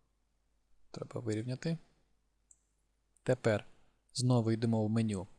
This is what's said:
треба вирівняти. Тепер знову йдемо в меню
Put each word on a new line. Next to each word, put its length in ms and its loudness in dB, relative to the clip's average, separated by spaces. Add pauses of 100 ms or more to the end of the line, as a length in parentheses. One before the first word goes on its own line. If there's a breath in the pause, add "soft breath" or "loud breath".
(920)
треба 300 -10
вирівняти. 580 -4 (1400)
Тепер 440 2 (480)
знову 380 2
йдемо 320 0
в 60 0
меню 360 0 (120)